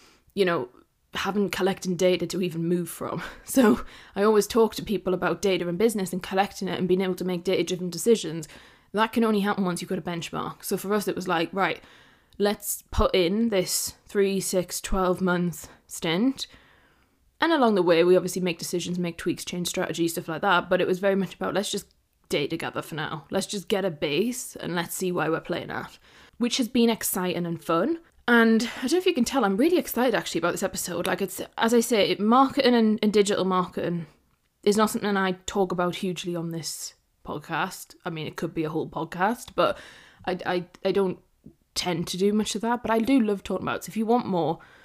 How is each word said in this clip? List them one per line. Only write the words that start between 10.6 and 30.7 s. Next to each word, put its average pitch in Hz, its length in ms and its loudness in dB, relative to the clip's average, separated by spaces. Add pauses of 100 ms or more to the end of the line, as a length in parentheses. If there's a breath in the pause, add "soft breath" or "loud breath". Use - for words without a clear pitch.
So 196 120 -4
for 190 180 -4
us, 208 140 0
it - 80 -2
was 185 100 -8
like, 165 260 -2
"Right, 185 300 -2 (560 soft breath)
let's - 540 -2
put - 200 2
in 190 360 2
this - 460 -2 (120)
three, 196 320 0
six, 180 420 -2
twelve 185 400 0
month 175 480 0 (200 loud breath)
stint." 190 580 0 (960 soft breath)
And 330 120 2
along 240 220 4
the 180 80 4
way, 170 220 6
we 180 120 6
obviously 180 240 0
make 180 180 -2
decisions, 170 380 -4
make 175 220 -4
tweaks, 170 260 -4
change 180 220 -6
strategy, 170 400 -2
stuff 165 220 -6
like 160 140 -6
that. 180 280 2
But 180 100 2
it 170 60 2
was 180 140 0
very 196 160 2
much 190 180 -2
about, 185 200 -4
"Let's 196 180 -2
just 202 140 -6 (420)
data 156 280 -2
gather 123 260 -6
for - 120 -12
now. 151 380 -8
Let's 196 160 -2
just 196 200 -8
get 196 160 0
a 190 60 0
base 165 640 -2
and 165 200 -6
let's 170 180 -4
see 185 160 -2
where 160 200 -2
we're 160 100 0
playing - 300 -8
at," - 280 -10 (400 soft breath)
which 233 200 0
has 226 100 0
been 233 200 4
exciting 180 580 -2
and 165 160 -6
fun. 208 360 0 (300 soft breath)
And 226 500 6
I - 40 -8
don't 262 100 0
know 359 60 4
if 359 80 0
you 359 60 4
can 269 120 2
tell, 262 200 0
I'm 196 120 2
really 339 200 4
excited 240 380 0
actually 170 240 -2
about 175 140 0
this 180 100 -4
episode. 180 460 -4